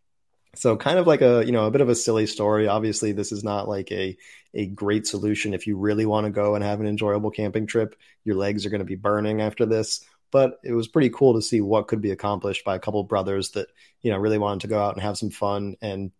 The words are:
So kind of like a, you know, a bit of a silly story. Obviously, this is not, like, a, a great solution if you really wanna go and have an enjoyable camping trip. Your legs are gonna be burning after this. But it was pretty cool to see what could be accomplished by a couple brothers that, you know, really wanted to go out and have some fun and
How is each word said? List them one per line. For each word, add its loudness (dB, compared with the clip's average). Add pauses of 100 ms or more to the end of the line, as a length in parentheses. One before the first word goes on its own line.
(540)
So 2
kind 2
of 4
like 6
a, 6
you 0
know, 2
a 2
bit 4
of 4
a 4
silly 0
story. 2
Obviously, 0
this -4
is -8
not, -4
like, -6
a, -4 (380)
a -4
great -2
solution -2
if -8
you -2
really 2
wanna 0
go 0
and 0
have -2
an -4
enjoyable -2
camping -4
trip. -2 (280)
Your -2
legs -2
are -4
gonna -4
be -8
burning 0
after 0
this. -2 (240)
But 2
it -4
was 0
pretty 4
cool 4
to 2
see 0
what 2
could -2
be -2
accomplished -4
by -2
a -6
couple -4
brothers -2
that, -6 (340)
you 0
know, 0
really 2
wanted -2
to -10
go -2
out 0
and -8
have -4
some -6
fun -4
and -8